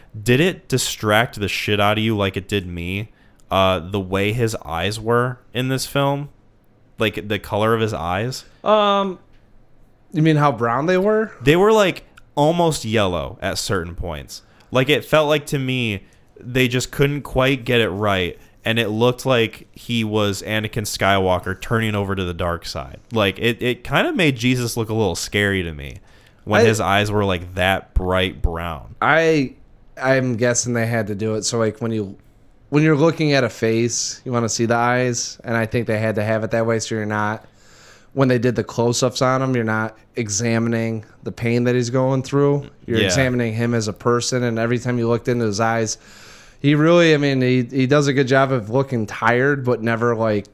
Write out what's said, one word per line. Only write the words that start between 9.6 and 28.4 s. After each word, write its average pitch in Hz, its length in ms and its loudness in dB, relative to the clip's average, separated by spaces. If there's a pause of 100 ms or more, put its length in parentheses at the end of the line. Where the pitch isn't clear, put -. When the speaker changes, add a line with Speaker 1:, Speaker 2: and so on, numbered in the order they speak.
Speaker 2:
you 156 100 0
mean 160 140 4
how 147 160 4
brown 117 340 0
they 185 120 2
were? 214 340 0 (100)
Speaker 1:
They 135 140 4
were, 202 160 6
like, 202 320 2 (300)
almost 160 520 2
yellow 95 560 0
at 92 160 -4
certain 87 360 -4
points. 78 460 -10 (300)
Like, 127 180 2
it 131 160 2
felt 151 240 2
like 151 180 0
to 147 120 -4
me 127 460 -4 (360)
they 123 280 0
just 123 220 -4
couldn't 143 320 -2
quite 127 440 0
get 120 160 2
it 104 80 0
right, 95 480 -2 (260)
and 113 140 -2
it 113 100 0
looked 120 360 0
like 120 480 0
he 117 300 -4
was 104 400 0
Anakin 107 420 -4
Skywalker 95 760 0
turning 113 340 -2
over 98 220 -2
to 95 80 -4
the 87 100 -4
dark 85 320 -4
side. 67 320 -12 (140)
Like, 101 260 0
it, 113 240 0
it 120 220 -4
kinda 208 280 0
made 165 240 2
Jesus 123 400 -2
look 113 140 -2
a 107 40 -4
little 107 200 0
scary 101 480 0
to 85 100 -8
me 71 260 -14 (460)
when 104 180 2
Speaker 2:
I - 20 6
Speaker 1:
his 113 160 4
eyes 101 320 2
were, 104 120 2
like, 90 300 -4
that 92 400 0
bright 92 480 0